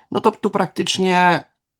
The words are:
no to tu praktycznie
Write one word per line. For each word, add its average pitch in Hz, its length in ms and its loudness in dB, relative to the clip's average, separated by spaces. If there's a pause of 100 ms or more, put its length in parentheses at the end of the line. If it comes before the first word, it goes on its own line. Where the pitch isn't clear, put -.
(100)
no - 100 -4
to 480 100 2
tu - 200 -4
praktycznie 180 960 0 (360)